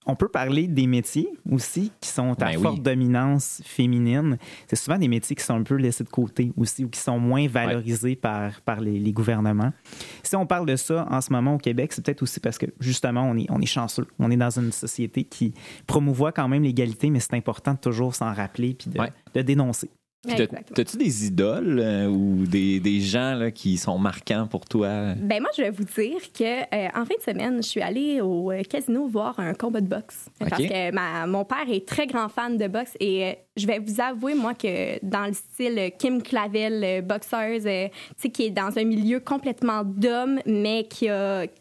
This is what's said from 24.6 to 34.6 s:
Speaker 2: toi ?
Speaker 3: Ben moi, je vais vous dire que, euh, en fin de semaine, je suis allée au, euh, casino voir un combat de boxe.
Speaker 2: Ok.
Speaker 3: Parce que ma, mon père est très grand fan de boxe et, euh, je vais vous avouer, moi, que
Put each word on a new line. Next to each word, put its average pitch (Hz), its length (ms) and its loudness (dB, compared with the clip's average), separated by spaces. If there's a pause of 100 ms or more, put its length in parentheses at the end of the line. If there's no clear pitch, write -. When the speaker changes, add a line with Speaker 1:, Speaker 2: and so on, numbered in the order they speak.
Speaker 2:
toi ? 104 500 0
Speaker 3:
Ben 208 260 0
moi, 587 160 -2
je 285 60 0
vais 208 80 0
vous 202 140 -4
dire 226 360 -4 (160)
que, 240 260 -2
euh, 196 340 -4
en 233 80 -2
fin 370 120 -4
de 440 80 -6
semaine, 233 380 -2
je 220 60 -6
suis 214 120 -4
allée 262 400 -2
au, 185 300 0
euh, 190 140 -2
casino 277 420 -2
voir 220 320 -2
un 185 160 -2
combat 226 260 -2
de 196 60 2
boxe. - 400 -6 (140)
Speaker 2:
Ok. 214 100 -4
Speaker 3:
Parce 165 140 0
que 185 280 -2
ma, 170 360 -2
mon 196 160 0
père 262 260 -4
est 190 160 -2
très 294 220 -2
grand 226 200 -2
fan 240 280 -4
de 208 100 0
boxe 220 320 -4
et, 190 260 0
euh, 185 80 -2 (240)
je 202 120 -2
vais 214 100 2
vous 214 220 -4
avouer, 254 340 -2
moi, 240 200 0
que - 520 -2